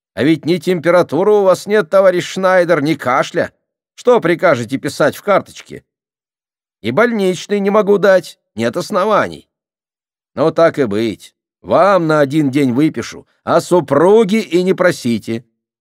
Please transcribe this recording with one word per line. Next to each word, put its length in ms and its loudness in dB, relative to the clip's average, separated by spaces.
А 100 -4
ведь 200 0
ни 140 -2
температуры 760 0
у 100 2
вас 240 0
нет, 240 0
товарищ 340 2
Шнайдер, 580 0
ни 120 0
кашля! 580 -4
Что 260 2
прикажете 580 0
писать 380 -2
в 60 -20
карточке?» 640 -4
«И 100 -6
больничный 680 -2
не 100 -2
могу 280 2
дать, 400 0
нет 220 -4
оснований». 720 -2
«Ну, 160 0
так 280 0
и 80 0
быть, 500 -6
вам 460 2
на 140 2
один 300 0
день 220 0
выпишу, 540 -4
а 160 2
супруги 800 2
и 220 -2
не 120 0
просите. 680 -4